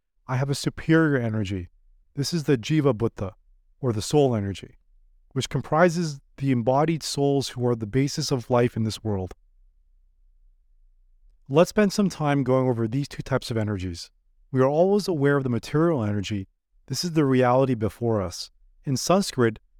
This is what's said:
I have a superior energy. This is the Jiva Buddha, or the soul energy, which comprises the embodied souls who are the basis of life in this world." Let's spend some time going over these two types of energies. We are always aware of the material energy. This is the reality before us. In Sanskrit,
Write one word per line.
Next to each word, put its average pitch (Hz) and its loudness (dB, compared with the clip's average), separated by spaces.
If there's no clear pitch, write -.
I 131 -4
have 139 -2
a 139 -2
superior 160 0
energy. 107 -4
This 139 -6
is 165 -2
the 147 2
Jiva 135 0
Buddha, 101 -4
or 123 -2
the 107 -4
soul 139 4
energy, 101 -6
which 131 -4
comprises 156 0
the 135 0
embodied 135 0
souls 139 -2
who 123 -4
are 123 2
the 113 -6
basis 135 -2
of 127 -4
life 123 2
in 113 0
this 107 -6
world." 95 -4
Let's 156 4
spend 208 2
some 202 2
time 143 0
going 127 2
over 117 0
these 131 -4
two - -10
types - -4
of 113 -4
energies. 95 -6
We 131 2
are 131 4
always 185 2
aware 143 2
of 139 0
the 131 -2
material 147 0
energy. 104 -4
This 135 -6
is 175 -6
the 156 2
reality 131 4
before 110 -2
us. - -8
In 135 -2
Sanskrit, 127 0